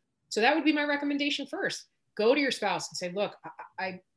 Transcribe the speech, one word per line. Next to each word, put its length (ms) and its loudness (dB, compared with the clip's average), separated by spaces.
So 120 0
that 120 6
would 120 0
be 80 6
my 100 0
recommendation 640 -2
first. 380 -6
Go 180 6
to 40 4
your 120 2
spouse 380 -2
and 80 -12
say, 140 -4
"Look, 320 -2
I, 400 -12
I, 160 -6